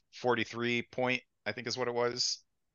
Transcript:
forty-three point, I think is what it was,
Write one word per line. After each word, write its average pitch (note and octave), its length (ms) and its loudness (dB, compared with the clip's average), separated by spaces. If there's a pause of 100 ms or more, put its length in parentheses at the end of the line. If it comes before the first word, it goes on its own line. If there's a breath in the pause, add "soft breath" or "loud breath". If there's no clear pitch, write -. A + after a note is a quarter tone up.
(140)
forty-three A#2 800 0
point, B2+ 300 0 (240)
I G#2+ 60 -2
think A#2+ 140 -8
is A#2 120 -4
what A#2+ 100 0
it A#2+ 60 -2
was, A#2+ 440 0 (360)